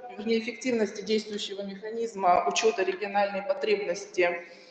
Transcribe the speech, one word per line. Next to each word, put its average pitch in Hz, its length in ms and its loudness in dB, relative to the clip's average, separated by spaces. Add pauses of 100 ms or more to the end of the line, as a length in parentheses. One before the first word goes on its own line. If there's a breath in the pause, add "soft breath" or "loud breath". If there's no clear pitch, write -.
(180)
вернее, 226 200 0
эффективности 226 600 -2
действующего 208 640 -2
механизма 196 840 0
учёта 208 360 2
региональной 196 600 0
потребности, 196 840 0 (460 loud breath)